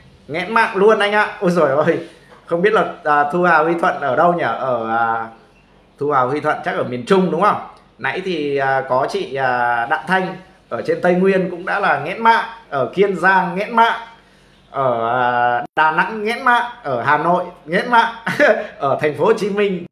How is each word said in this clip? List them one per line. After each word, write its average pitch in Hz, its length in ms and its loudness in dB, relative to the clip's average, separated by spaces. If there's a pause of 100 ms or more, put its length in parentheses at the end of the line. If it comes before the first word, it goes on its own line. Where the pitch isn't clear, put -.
(280)
nghẽn 180 260 -6
mạng 226 220 2
luôn 202 240 4
anh 202 140 0
ạ. 208 260 0
Ôi 180 120 2
giời 165 180 2
ơi, 151 300 2 (460)
không 170 160 -2
biết 214 120 2
là, 180 120 2 (180)
à, 147 280 2
Thu 175 120 0
Hà 170 140 4
Huy 160 240 2
Thuận 143 200 0
ở 131 140 -2
đâu 170 180 4
nhỉ? 165 100 -2
Ở, 117 460 -2
à, 113 380 -2 (720)
Thu 143 120 -2
Hà 135 100 2
Huy 131 180 -2
Thuận 147 260 -2
chắc 185 100 -4
ở 156 80 -2
miền 123 220 -6
Trung 185 260 2
đúng 160 100 -2
không? 196 260 0 (300)
Nãy 135 280 -4
thì, 147 320 -4
à, 135 320 0
có 135 200 0
chị, 160 260 -6
à, 120 540 0
Đặng 151 180 -2
Thanh 180 280 0 (340)
ở 117 120 -6
trên 160 200 -2
Tây 180 120 2
Nguyên 185 380 2
cũng 170 140 -12
đã 185 140 -4
là 160 200 0
nghẽn 190 240 -8
mạng, - 220 4 (240)
ở 131 260 -2
Kiên 196 200 2
Giang 175 400 2
nghẽn 220 200 -6
mạng, 233 240 2 (720)
ở, 120 380 -2
à, 123 560 0 (100)
Đà 156 160 4
Nẵng 208 320 -2
nghẽn 240 200 -4
mạng, 240 280 2 (120)
ở 127 180 -2
Hà 143 160 2
Nội 175 260 0 (220)
nghẽn 220 260 -2
mạng, 226 240 2 (320)
<laughs> 220 300 -2
ở 135 240 -2
thành 151 160 -2
phố 151 80 0
Hồ 220 80 4
Chí 208 160 -2
Minh 196 420 -2